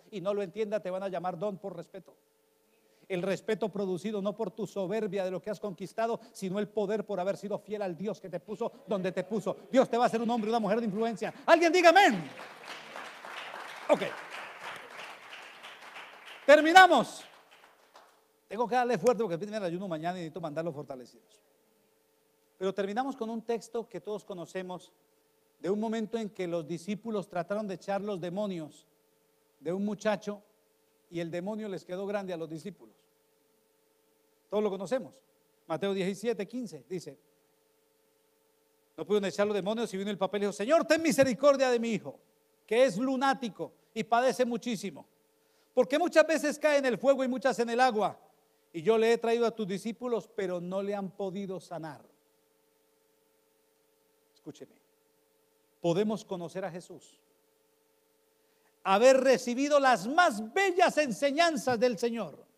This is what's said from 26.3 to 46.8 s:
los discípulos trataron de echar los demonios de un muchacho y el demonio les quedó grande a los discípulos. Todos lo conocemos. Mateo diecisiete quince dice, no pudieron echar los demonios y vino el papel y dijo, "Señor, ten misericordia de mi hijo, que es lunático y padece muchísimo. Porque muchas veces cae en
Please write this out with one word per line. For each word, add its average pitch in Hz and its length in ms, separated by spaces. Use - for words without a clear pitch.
los 170 220
discípulos 202 600
trataron 202 400
de 190 60
echar 196 260
los 202 220
demonios 180 640
de 156 140
un 196 100
muchacho 208 600
y 170 100
el 170 120
demonio 208 360
les 180 160
quedó 185 220
grande 196 280
a 170 40
los 160 100
discípulos. 160 460
Todos 208 160
lo 208 60
conocemos. 190 420
Mateo 190 300
diecisiete 196 520
quince 208 400
dice, 156 300
no 156 120
pudieron 196 200
echar 202 200
los 208 80
demonios 208 360
y 190 60
vino 196 140
el 196 80
papel 202 240
y - 20
dijo, 202 80
"Señor, 294 320
ten 320 160
misericordia 269 720
de 240 80
mi 226 100
hijo, 160 300
que 240 180
es 196 120
lunático 254 720
y 220 80
padece 247 420
muchísimo. 214 600
Porque 254 240
muchas 311 300
veces 302 320
cae 302 180
en 269 80